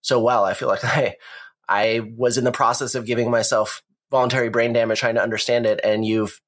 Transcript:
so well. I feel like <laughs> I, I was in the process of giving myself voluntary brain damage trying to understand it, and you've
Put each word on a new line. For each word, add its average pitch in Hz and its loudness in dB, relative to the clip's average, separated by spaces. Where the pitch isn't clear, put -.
so 127 0
well. 113 2
I 95 0
feel - -4
like 98 -2
<laughs> - -
I, 127 0
I 113 0
was 120 0
in 123 0
the 123 2
process 123 0
of 123 -4
giving 120 0
myself 110 0
voluntary 127 2
brain 117 2
damage 113 2
trying 117 0
to 113 2
understand 113 0
it, 107 0
and 107 0
you've 110 -2